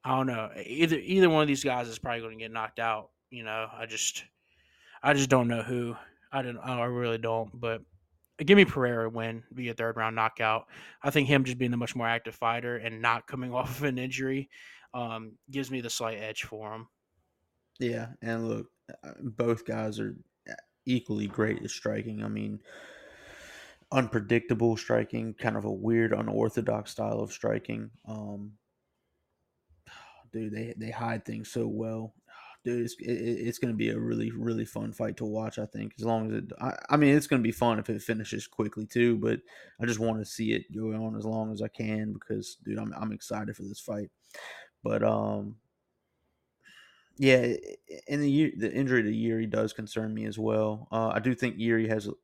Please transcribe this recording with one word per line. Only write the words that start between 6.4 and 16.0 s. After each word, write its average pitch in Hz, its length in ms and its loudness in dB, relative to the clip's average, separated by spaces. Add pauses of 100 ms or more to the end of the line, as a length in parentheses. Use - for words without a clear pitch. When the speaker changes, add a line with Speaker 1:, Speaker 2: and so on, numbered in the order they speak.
Speaker 1:
don't, 120 160 -8
I 123 260 -4
really 120 340 -2
don't. 113 340 -2
But 117 300 -4 (560)
give 160 180 8
me 196 80 12
Pereira 120 460 2
win 113 400 -4
via 120 240 -6
third 117 220 -2
round 113 180 0
knockout. 113 520 2 (360)
I 139 80 2
think 139 180 4
him 139 160 6
just 127 140 -4
being 127 120 2
the 120 60 0
much 120 200 -4
more 117 100 0
active 117 280 0
fighter 120 420 -2
and 113 260 -8
not 117 240 2
coming 127 280 -6
<laughs> - 0 -
off 123 240 -2
of 143 60 -2
an 131 140 0
injury, 131 500 -4 (460)
um, 113 380 -8 (180)
gives 135 200 -4
me 127 120 -4
the 117 80 -6
slight 113 280 -4